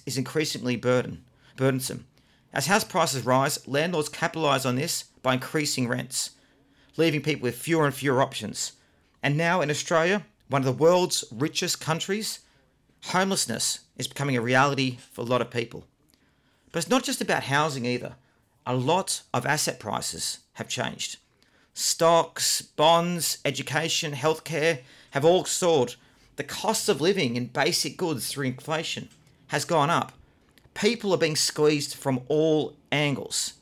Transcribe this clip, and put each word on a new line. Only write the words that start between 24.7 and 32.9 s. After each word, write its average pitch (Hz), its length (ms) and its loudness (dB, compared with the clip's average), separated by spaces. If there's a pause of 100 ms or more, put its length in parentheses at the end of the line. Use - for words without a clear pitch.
have 139 120 0
all 170 220 6
soared. 160 500 2 (400)
The 139 80 -6
cost - 460 -2
of 160 100 0
living 156 380 2
in 123 80 -2
basic 147 500 -2
goods 156 320 -4
through 139 200 -4
inflation 147 600 -6 (400)
has 147 160 -2
gone 156 260 2
up. 151 220 0 (640)
People 214 400 0
are 160 40 4
being 156 200 0
squeezed 151 580 2
from 131 320 0
all 156 480 2 (160)